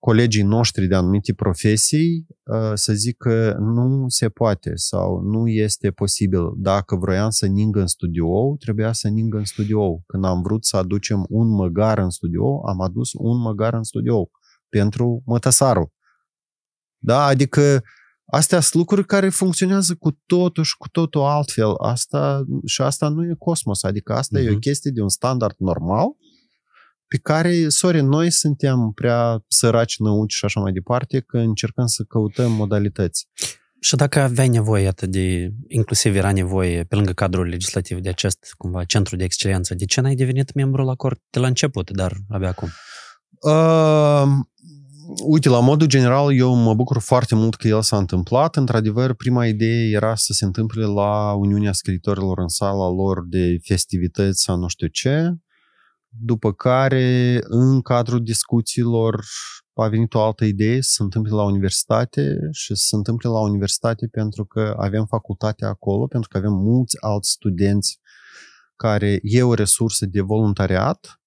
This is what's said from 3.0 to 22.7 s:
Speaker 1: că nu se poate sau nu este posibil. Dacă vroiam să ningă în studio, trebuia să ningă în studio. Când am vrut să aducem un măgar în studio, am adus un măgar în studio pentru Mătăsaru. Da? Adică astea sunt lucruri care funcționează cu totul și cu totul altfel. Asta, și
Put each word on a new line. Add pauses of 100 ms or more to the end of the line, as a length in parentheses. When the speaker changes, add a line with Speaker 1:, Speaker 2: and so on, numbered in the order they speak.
Speaker 1:
că
nu
se
poate
sau
nu
este
posibil.
Dacă
vroiam
să
ningă
în
studio,
trebuia
să
ningă
în
studio.
Când
am
vrut
să
aducem
un
măgar
în
studio,
am
adus
un
măgar
în
studio (400)
pentru
Mătăsaru. (1040)
Da?
Adică (420)
astea
sunt
lucruri
care
funcționează
cu
totul
și
cu
totul
altfel.
Asta, (200)
și